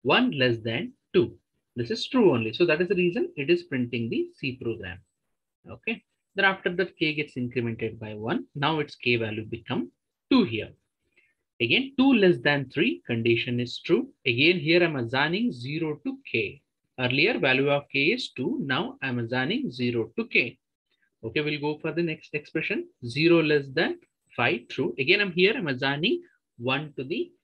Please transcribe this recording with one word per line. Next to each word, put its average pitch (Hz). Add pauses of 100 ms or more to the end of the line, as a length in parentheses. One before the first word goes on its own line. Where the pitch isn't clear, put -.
One 214
less 127
than 120 (200)
two. 120 (400)
This 120
is 247
true 220
only. 113
So 175
that 165
is 180
the 196
reason 180
it 143
is 175
printing 120
the 330
C 123
program. 98 (720)
Okay. 185 (320)
Then 196
after 190
that, 180
k 156
gets 147
incremented 117
by 107
one. 113 (100)
Now 147
its 147
k 120
value 107
become 123 (400)
two 247
here. 110 (920)
Again, 208
two 269
less 185
than 143
three, 240
condition 117
is 120
true. 233 (180)
Again, 143
here 170
I'm 160
assigning 147
zero 151
to 269 (140)
k. 104 (360)
Earlier 139
value 139
of 143 (100)
k 139
is -
two. 185
Now 151
I'm 123
assigning 131
zero 120
to 226
k. 135 (680)
Okay, 113
we'll 151
go 151
for 160
the 165
next 160
expression. 165 (180)
Zero 160
less 147
than 220 (360)
five, -
true. 151
Again, 180
I'm 196
here, 180
I'm 185
assigning 139 (360)
one 135
to 131
the 233 (120)